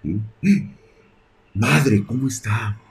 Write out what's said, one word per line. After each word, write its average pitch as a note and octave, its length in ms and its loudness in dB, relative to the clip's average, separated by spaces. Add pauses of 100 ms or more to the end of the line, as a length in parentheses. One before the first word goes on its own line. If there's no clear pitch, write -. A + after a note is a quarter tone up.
¿Sí? E2 180 -4 (1300)
"Madre, A#2+ 520 2
¿cómo C3 220 -4
está? G#2+ 520 -4 (120)